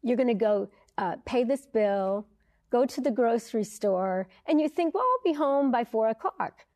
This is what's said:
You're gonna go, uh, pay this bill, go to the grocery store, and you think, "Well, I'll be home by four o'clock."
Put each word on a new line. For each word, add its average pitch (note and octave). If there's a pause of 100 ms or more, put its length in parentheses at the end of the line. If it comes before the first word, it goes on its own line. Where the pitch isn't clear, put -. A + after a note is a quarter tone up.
You're A#3+
gonna B3
go, G3+ (260)
uh, F#3
pay B3+
this C4+
bill, G3+ (440)
go B3
to C4
the C4+
grocery A#3
store, F#3+ (180)
and D#4
you D#4
think, E4
"Well, A4
I'll B4
be D4
home C#4
by A#3+
four A3
o'clock." - (120)